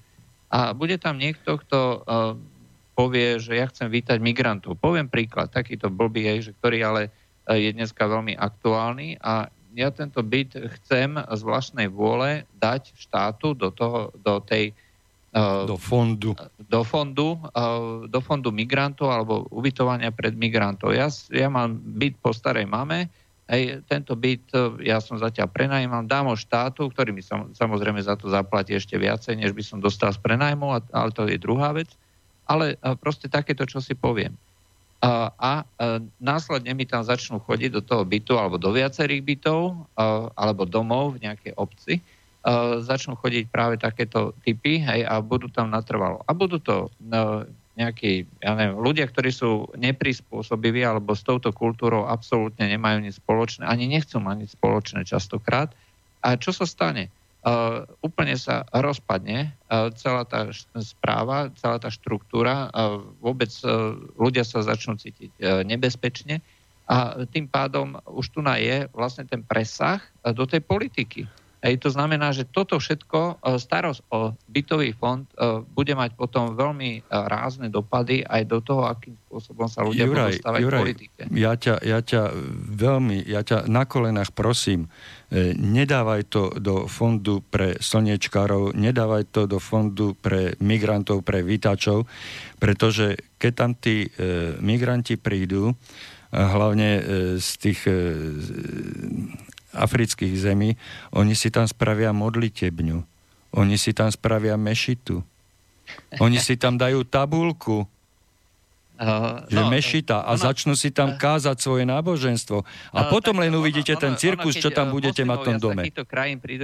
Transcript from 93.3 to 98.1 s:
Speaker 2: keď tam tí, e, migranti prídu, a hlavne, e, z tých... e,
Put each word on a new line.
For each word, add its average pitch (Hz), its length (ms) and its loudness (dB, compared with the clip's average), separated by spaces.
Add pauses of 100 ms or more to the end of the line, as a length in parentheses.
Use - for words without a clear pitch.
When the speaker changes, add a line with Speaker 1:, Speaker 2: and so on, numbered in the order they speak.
Speaker 2:
keď 120 160 4
tam 120 160 2
tí, 107 320 2
e, 85 560 -2
migranti 120 560 2
prídu, 98 560 2 (560)
a 98 160 2
hlavne, 104 480 4
e, 101 80 2 (400)
z - 160 -4
tých... - 320 0
e, 95 40 6 (440)